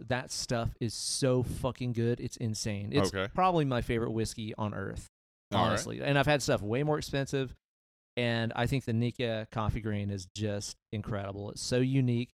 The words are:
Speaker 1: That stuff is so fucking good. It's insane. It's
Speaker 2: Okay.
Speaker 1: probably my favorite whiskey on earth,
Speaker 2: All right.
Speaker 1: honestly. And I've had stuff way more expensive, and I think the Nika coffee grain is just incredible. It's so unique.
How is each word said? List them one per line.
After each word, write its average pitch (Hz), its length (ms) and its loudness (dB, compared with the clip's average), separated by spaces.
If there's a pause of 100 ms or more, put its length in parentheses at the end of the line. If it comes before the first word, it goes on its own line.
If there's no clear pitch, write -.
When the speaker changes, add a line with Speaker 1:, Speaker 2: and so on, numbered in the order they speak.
Speaker 1:
That 123 240 -4
stuff 117 380 -2 (100)
is 117 140 -2
so 127 500 2
fucking 123 500 -2
good. 117 280 2
It's 123 160 -6
insane. 107 560 -2
It's 98 200 4
Speaker 2:
Okay. 98 200 0
Speaker 1:
probably 180 320 4
my 123 160 0
favorite 117 300 0
whiskey 110 460 -4
on 104 160 -2
earth, 104 360 -8 (420)
Speaker 2:
All - 80 2
right. 90 80 6
Speaker 1:
honestly. - 340 -2
And 143 160 4
I've 139 100 4
had 147 140 6
stuff 117 200 2
way 107 220 0
more 151 140 2
expensive, 135 560 -2 (600)
and 117 400 0
I 120 120 2
think 135 180 0
the 120 80 0
Nika 113 580 0
coffee 107 300 0
grain 104 280 -2
is 95 240 -4
just 104 440 -4 (140)
incredible. 101 600 -6
It's - 100 -10
so 123 180 2
unique. 127 580 2